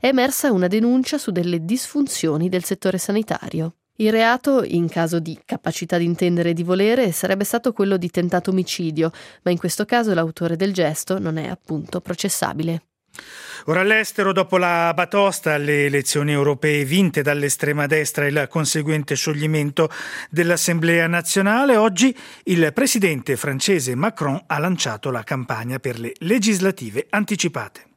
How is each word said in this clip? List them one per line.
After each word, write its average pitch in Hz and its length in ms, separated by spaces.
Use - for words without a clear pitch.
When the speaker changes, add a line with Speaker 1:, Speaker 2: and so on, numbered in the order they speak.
Speaker 1:
è 240 60
emersa 262 440
una 185 160
denuncia 240 520
su - 120
delle 175 320
disfunzioni 180 840
del 180 160
settore 190 320
sanitario. 175 800
Il 214 140
reato, 233 540
in 170 240
caso 165 320
di 160 240
capacità - 540
di 170 80
intendere 175 440
e 170 40
di 170 80
volere, 196 500
sarebbe 190 320
stato 233 300
quello 196 240
di 175 120
tentato 180 400
omicidio, 165 600
ma 180 80
in 175 80
questo 180 260
caso 226 300
l'autore 165 420
del 196 160
gesto 180 460
non 165 180
è 156 100
appunto 160 540
processabile. 165 840
Speaker 2:
Ora 165 140
all'estero, 202 520
dopo 185 240
la 170 380
batosta 180 580
alle 147 320
elezioni 143 480
europee 143 540
vinte 165 340
dall'estrema 143 680
destra 147 380
e 143 60
il 143 180
conseguente 151 680
scioglimento 151 760
dell'Assemblea 170 760
nazionale, 196 680
oggi 220 400
il 170 280
presidente 185 640
francese 135 580
Macron 156 520
ha 147 120
lanciato 143 520
la 120 120
campagna 123 560
per 120 220
le 117 200
legislative 190 920
anticipate. 170 720